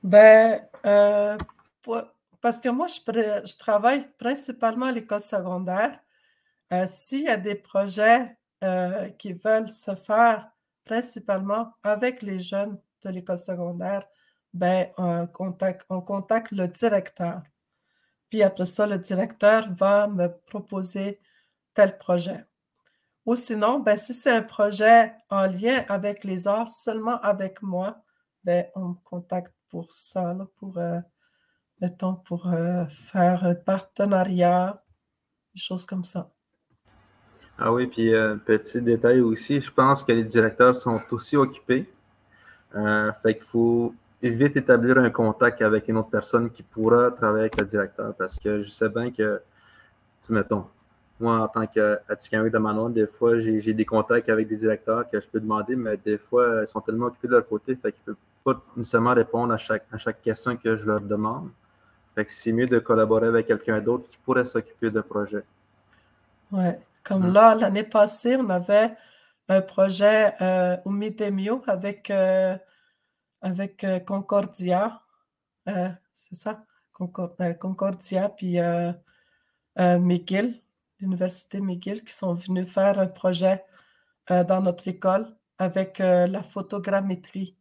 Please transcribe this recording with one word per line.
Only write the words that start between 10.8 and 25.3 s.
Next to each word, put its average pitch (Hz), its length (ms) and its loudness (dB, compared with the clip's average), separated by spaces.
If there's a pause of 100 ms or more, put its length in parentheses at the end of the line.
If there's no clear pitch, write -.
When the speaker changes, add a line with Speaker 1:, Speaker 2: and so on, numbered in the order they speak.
Speaker 1:
principalement 220 880 -6 (100)
avec 214 400 -2
les 196 180 -8
jeunes 196 380 -6 (240)
de 196 80 -10
l'école 180 280 -6
secondaire, 180 680 -8 (480)
ben, 180 340 0 (100)
on 170 280 -2
contacte, 185 640 -6
on 185 100 -6
contacte 202 520 -4
le 190 160 -4
directeur. 185 720 -4 (880)
Puis 220 120 2
après 190 240 2
ça, 208 200 0
le 202 120 -4
directeur 214 760 2
va 202 340 4
me 180 200 -2
proposer 196 920 -8 (540)
tel 190 240 4
projet. 175 460 -4 (800)
Ou 233 100 0
sinon, 233 440 0
ben, 208 180 2
si 240 160 -6
c'est 247 180 0
un 226 100 2
projet 220 720 4 (160)